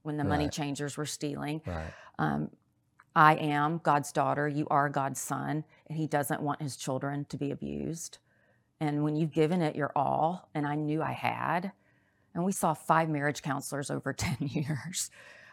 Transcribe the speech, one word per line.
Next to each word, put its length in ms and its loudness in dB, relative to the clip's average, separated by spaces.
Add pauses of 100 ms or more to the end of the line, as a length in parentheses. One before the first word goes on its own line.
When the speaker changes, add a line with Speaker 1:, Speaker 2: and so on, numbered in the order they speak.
Speaker 1:
when 140 -4
the 80 -2
money 200 2
Speaker 2:
Right. 80 -2
Speaker 1:
changers 440 -4
were 100 -4
stealing. 600 -6
Speaker 2:
Right. 260 -6 (260)
Speaker 1:
Um, 320 0 (640)
"I 220 10
am 420 2
God's 340 2
daughter. 360 2
You 220 -2
are 180 4
God's 320 -2
son." 440 -4 (240)
And 100 -6
he 80 0
doesn't 360 0
want 200 -2
his 140 -4
children 500 -4
to 100 -12
be 140 -2
abused. 680 -6 (600)
And 240 0
when 120 2
you've 160 0
given 280 4
it 160 0
your 180 -2
all, 600 0
and 120 0
I 80 -2
knew 280 0
I 100 -2
had, 600 -2 (640)
and 100 0
we 80 2
saw 220 2
five 360 4
marriage 320 0
counselors 480 -4
over 220 -4
<laughs> 120 -4
ten 160 0
years. 720 -2 (420)